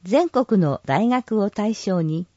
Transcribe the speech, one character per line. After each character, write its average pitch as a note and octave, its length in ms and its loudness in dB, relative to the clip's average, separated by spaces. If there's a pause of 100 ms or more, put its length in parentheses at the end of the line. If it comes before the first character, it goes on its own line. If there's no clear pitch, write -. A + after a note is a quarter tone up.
全 C4+ 240 2
国 A#3 340 2
の D3 240 0
大 E3+ 220 0
学 B3 340 -2
を G3+ 80 0
対 G#3+ 260 -4
象 F#3 260 -2
に D#3+ 360 -4